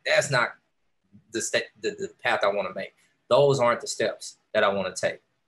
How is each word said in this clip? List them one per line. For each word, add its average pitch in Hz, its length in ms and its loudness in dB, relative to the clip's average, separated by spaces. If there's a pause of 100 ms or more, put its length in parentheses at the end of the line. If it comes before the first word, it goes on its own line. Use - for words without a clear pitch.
that's 147 260 2
not 120 240 0 (760)
the 110 100 -2
step, 117 220 -2 (180)
the, 104 100 -2
the 95 180 -8 (140)
path - 200 0
I 101 40 2
wanna 101 260 -2
make. 95 200 -10 (360)
Those 135 300 6
aren't 120 220 2
the 107 60 -10
steps - 500 -6 (160)
that 107 100 4
I 101 60 4
wanna 95 260 -2
take." - 260 -4 (260)